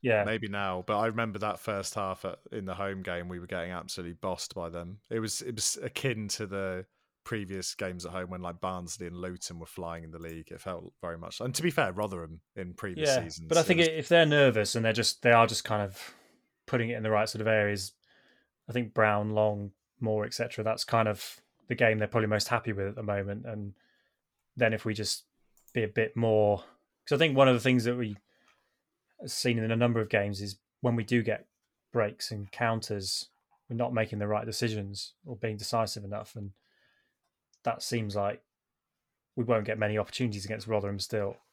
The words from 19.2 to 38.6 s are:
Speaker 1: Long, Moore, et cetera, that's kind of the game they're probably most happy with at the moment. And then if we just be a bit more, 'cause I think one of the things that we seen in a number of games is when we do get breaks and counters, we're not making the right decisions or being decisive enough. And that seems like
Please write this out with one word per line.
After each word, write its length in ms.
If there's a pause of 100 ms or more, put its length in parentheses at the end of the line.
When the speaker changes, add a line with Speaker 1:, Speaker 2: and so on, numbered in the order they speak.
Speaker 1:
Long, 400 (280)
Moore, 260
et 80
cetera, 300
that's 220
kind 240
of 320 (260)
the 80
game 220
they're 100
probably 200
most 200
happy 240
with 160
at 80
the 80
moment. 420
And 280 (840)
then 160
if 140
we 80
just 300 (500)
be 100
a 60
bit 260
more, 440 (460)
'cause 100
I 20
think 180
one 140
of 60
the 40
things 240
that 140
we 180 (1120)
seen 320
in 140
a 40
number 240
of 100
games 320
is 180 (220)
when 140
we 80
do 200
get 240 (440)
breaks 400
and 200
counters, 760 (400)
we're 80
not 180
making 260
the 80
right 180
decisions 680 (120)
or 100
being 220
decisive 480
enough. 300
And 160 (1120)
that 180
seems 340
like 260 (960)